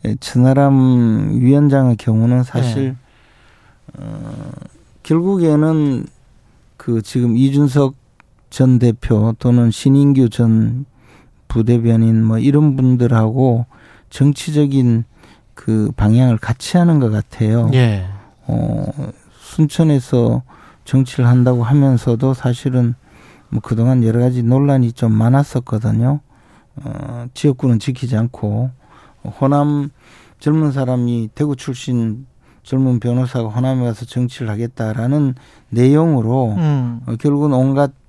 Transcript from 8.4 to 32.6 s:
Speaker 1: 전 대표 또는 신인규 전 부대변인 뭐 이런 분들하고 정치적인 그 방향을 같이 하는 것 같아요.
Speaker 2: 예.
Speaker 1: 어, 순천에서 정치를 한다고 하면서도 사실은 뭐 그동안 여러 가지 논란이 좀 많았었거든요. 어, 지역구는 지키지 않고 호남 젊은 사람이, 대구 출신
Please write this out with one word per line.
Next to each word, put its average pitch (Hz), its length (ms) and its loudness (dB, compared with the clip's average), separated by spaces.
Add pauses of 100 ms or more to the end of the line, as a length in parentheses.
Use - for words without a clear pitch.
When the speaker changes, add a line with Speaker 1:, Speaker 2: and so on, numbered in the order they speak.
Speaker 1:
전 127 300 2
대표 113 580 0
또는 120 320 2
신인규 135 600 2
전 113 560 0 (640)
부대변인 113 760 2
뭐 113 160 0
이런 143 380 2
분들하고 123 880 2 (440)
정치적인 139 920 0 (500)
그 110 440 -2
방향을 113 400 4
같이 - 400 -4
하는 170 220 4
것 120 120 0
같아요. 110 640 -2
Speaker 2:
예. 110 340 2 (400)
Speaker 1:
어, 113 380 -4 (560)
순천에서 135 1000 0 (440)
정치를 131 420 0
한다고 123 360 2
하면서도 131 680 2
사실은 123 640 -2 (540)
뭐 113 120 -4
그동안 120 440 0
여러 113 160 0
가지 123 200 0
논란이 131 520 2
좀 113 180 -2
많았었거든요. 117 1120 0 (560)
어, 135 560 -12
지역구는 127 460 0
지키지 123 360 -6
않고 110 560 -4 (680)
호남 143 480 0 (500)
젊은 151 320 0
사람이, 123 640 -4
대구 147 220 -4
출신 123 680 -6 (440)